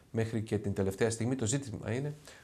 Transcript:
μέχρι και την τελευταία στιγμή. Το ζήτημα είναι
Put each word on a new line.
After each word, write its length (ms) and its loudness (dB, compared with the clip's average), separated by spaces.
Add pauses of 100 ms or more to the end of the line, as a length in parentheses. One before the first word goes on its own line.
(120)
μέχρι 300 0
και 160 0
την 160 0
τελευταία 360 2
στιγμή. 260 0
Το 100 0
ζήτημα 480 -2
είναι 220 -2 (280)